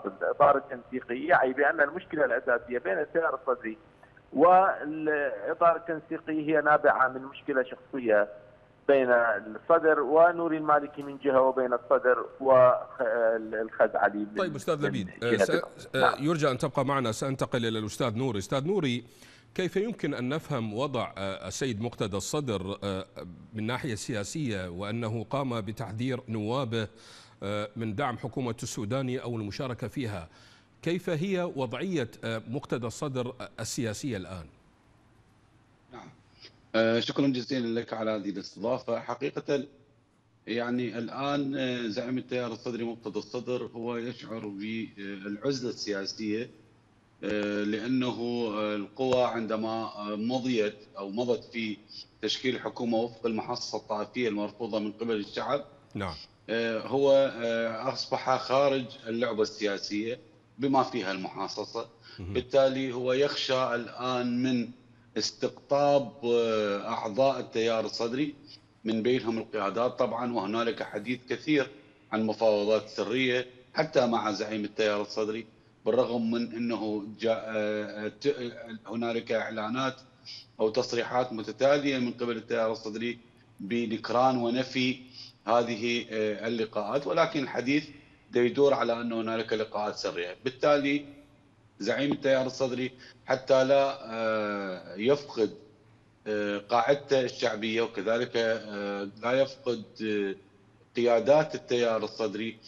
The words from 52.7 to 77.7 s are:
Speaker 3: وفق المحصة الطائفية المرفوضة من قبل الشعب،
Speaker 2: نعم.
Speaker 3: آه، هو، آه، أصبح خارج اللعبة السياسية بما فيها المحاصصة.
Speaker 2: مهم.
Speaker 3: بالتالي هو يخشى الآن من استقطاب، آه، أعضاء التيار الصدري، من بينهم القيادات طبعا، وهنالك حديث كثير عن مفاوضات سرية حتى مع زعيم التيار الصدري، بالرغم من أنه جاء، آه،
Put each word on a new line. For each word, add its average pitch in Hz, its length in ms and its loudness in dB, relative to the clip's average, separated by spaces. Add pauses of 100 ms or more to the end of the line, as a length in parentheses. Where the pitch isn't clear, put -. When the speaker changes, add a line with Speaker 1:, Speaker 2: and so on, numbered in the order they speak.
Speaker 3:
وفق 120 280 -2
المحصة 113 520 -4
الطائفية 107 520 -2
المرفوضة 104 500 -4
من 104 120 -2
قبل 113 240 -2
الشعب، 113 460 -2 (340)
Speaker 2:
نعم. 95 180 -6 (360)
Speaker 3:
آه، 113 300 0
هو، 135 520 4 (100)
آه، 117 520 -2
أصبح 127 440 0
خارج 135 480 2 (220)
اللعبة 113 340 0
السياسية 104 800 -2 (380)
بما 135 260 4
فيها 107 280 -4
المحاصصة. 98 760 -6 (320)
Speaker 2:
مهم. 95 140 -8
Speaker 3:
بالتالي 135 600 2
هو 127 200 0
يخشى 131 640 0
الآن 123 680 -2
من 123 240 0 (500)
استقطاب، 139 920 2 (120)
آه، 110 640 2
أعضاء 113 500 2
التيار 113 460 0
الصدري، 123 500 -4 (480)
من 110 200 0
بينهم 117 340 0
القيادات 107 540 -2
طبعا، 120 420 -2
وهنالك 110 500 -2
حديث 113 360 -6 (100)
كثير 131 380 0 (440)
عن 110 140 2
مفاوضات 107 640 4
سرية 123 560 0 (280)
حتى 156 320 2
مع 110 260 2
زعيم 107 320 -4
التيار 104 380 0
الصدري، 110 440 -4 (400)
بالرغم 113 460 2
من 117 240 -2
أنه 110 480 -2 (160)
جاء، 113 280 0
آه، 107 600 -4